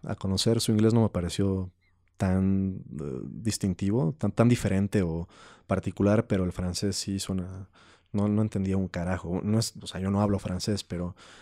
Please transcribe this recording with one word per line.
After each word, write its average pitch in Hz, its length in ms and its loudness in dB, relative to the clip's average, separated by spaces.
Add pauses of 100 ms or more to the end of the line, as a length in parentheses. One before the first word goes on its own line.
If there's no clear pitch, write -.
a 107 120 -6
conocer, 104 460 0
su - 100 0
inglés 110 220 6
no 117 100 6
me 104 60 4
pareció 95 640 -2 (460)
tan, 95 640 0 (160)
eh, 71 260 -6
distintivo, 107 920 -2
tan, 104 140 -2
tan 117 180 4
diferente 101 540 2
o 85 240 -2 (400)
particular, 101 600 2
pero 95 160 0
el 90 80 -2
francés 90 440 -4
sí 98 240 -4
suena, 95 500 -6 (420)
no, 101 160 0
no 104 140 2
entendía 98 360 0
un 95 100 0
carajo. 87 560 -4
No 107 160 2
es, - 220 -2
o 85 60 -16
sea, - 140 -10
yo 95 100 0
no 101 100 2
hablo 101 180 2
francés, 95 440 -4
pero 87 320 -6 (260)